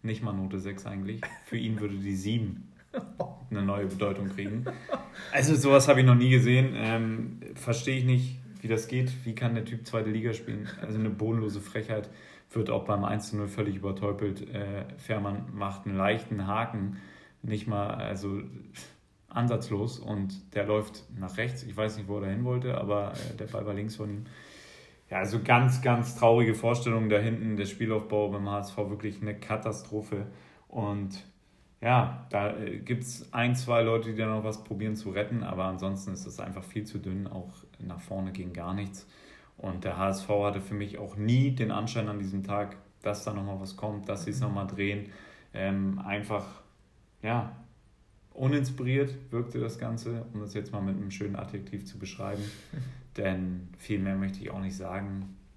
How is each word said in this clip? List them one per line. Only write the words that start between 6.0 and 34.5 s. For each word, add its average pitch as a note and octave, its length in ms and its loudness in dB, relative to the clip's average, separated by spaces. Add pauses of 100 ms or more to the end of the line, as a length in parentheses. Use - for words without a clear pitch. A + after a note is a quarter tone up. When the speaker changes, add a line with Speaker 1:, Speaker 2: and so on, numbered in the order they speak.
Speaker 1:
ich B2+ 60 10
noch B2+ 80 12
nie B2 160 8
gesehen. B2+ 460 8
Ähm, A2+ 640 0 (140)
verstehe C3 440 0
ich B2+ 60 2
nicht, B2+ 340 4 (220)
wie A2 80 -6
das A2 180 0
geht. B2+ 380 0
Wie A2+ 100 -2
kann A#2 220 0
der A2 80 -2
Typ A#2 220 -6
zweite G#2+ 240 0
Liga A2 240 0
spielen? A2 340 -6 (120)
Also, G#2+ 180 -4
eine A2 120 2
bodenlose G#2 500 0
Frechheit. G#2+ 500 -4 (420)
Wird A2 180 0
auch A2 140 2
beim G2+ 180 2
eins G#2 280 -2
zu A2 60 -2
null G#2 120 -2
völlig G2+ 260 -2
übertäubelt. G2 800 -2
Äh, G2+ 300 -4 (140)
Fährmann G2+ 540 -2
macht G2 340 -4
einen G2 100 -2
leichten G2+ 500 2
Haken. G#2 520 -2 (440)
Nicht G#2+ 240 -4
mal, G2+ 220 0
also, G2+ 520 -4 (960)
ansatzlos A#2 640 0
und G2 560 -4
der G2+ 120 0
läuft G#2+ 380 0 (140)
nach F#2 180 -6
rechts. B2 280 -2
Ich G2 120 -8
weiß A2 200 0
nicht, G2+ 120 -8
wo G2+ 80 -2
er G2 60 -2
da G2 60 -2
hin G#2 160 0
wollte, B2+ 340 0
aber, G2+ 340 0
äh, A2+ 240 -8
der G#2+ 100 -8
Ball G2+ 200 -6
war G#2 80 -2
links G#2 220 -4
von G#2 140 -6
ihm. G#2 140 -6 (880)
Ja, F#2+ 80 -2
also G2 260 0
ganz, B2+ 380 8
ganz A#2+ 340 4
traurige A#2 380 8
Vorstellung A2+ 540 2
da G#2 100 6
hinten, A2 380 2
der G2+ 100 0
Spielaufbau G#2+ 640 0
beim G2 180 -2
H G2+ 120 0
S G2 100 -8
V G#2 200 -2
wirklich G2+ 300 -6
eine G#2 140 -4
Katastrophe. G#2+ 920 -4 (420)
Und G2+ 540 -4 (580)
ja, A#2+ 500 2
da, G#2 260 0
äh, G#2+ 220 -6
gibt's - 540 -6
ein, A#2+ 220 2
zwei B2 280 4
Leute, A2+ 300 2
die G#2+ 40 -4
da A2 100 0
noch A2 180 0
was A2 200 -4